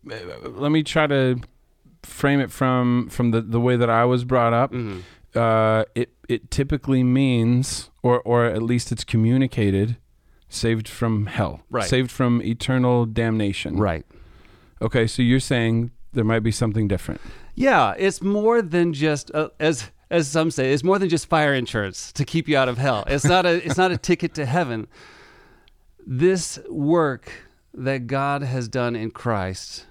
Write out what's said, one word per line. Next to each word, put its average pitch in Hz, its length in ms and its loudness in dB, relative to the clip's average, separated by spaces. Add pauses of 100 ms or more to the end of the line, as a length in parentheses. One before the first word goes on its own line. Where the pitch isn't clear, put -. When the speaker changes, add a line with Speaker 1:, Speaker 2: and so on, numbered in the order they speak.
(100)
Speaker 1:
uh, 110 40 -10 (360)
let 135 200 -4
me 156 120 2
try 156 240 0
to 131 340 0 (600)
frame 139 380 0
it 127 100 -2
from, 123 580 0
from 120 220 0
the, 113 100 2
the 113 200 -2
way 123 160 2
that 120 120 2
I 117 160 4
was 123 200 2
brought 120 280 2
up. 120 200 2
Speaker 2:
Mm-hmm. 110 260 -6 (360)
Speaker 1:
Uh, 110 500 2 (100)
it, 120 160 -4 (180)
it - 220 -4
typically 135 520 0
means, 123 880 2 (140)
or, 123 180 4
or 120 240 2
at 113 180 0
least 120 300 0
it's 113 120 -6
communicated, 113 920 2 (540)
saved 113 360 -2
from 110 400 -2
hell. - 420 -4
Speaker 2:
Right. 104 200 -2
Speaker 1:
Saved 127 240 0
from 120 300 2
eternal 123 640 2
damnation. 110 680 -2
Speaker 2:
Right. 90 300 0 (760)
Speaker 1:
Okay, 113 280 0
so - 120 -4
you're 127 200 4
saying 117 500 0 (220)
there 120 100 0
might 110 220 2
be 110 80 2
something 107 340 0
different. - 340 -4 (360)
Speaker 2:
Yeah, 165 420 4
it's 190 240 -2
more 208 400 2
than 170 300 2
just, 147 420 -2
uh, 151 140 -2 (100)
as, 151 320 -2 (200)
as 165 180 0
some 160 240 0
say, 131 200 0
it's 143 120 0
more 190 160 2
than 190 80 0
just 156 180 0
fire 151 280 2
insurance 113 580 -4
to 139 120 -2
keep - 220 -2
you 147 100 2
out 131 120 4
of 120 100 -4
hell. 127 300 0
It's 139 160 0
not 175 220 4
a, 170 200 2
it's 139 100 -2
not 185 140 4
a 165 80 -2
ticket 170 360 -2
to 147 120 -4
heaven. 123 400 -2 (1200)
This 165 640 0
work 151 640 0 (400)
that 131 340 -4
God 139 360 -2
has 123 260 -4
done 120 260 -2
in 113 160 -6
Christ 95 800 -6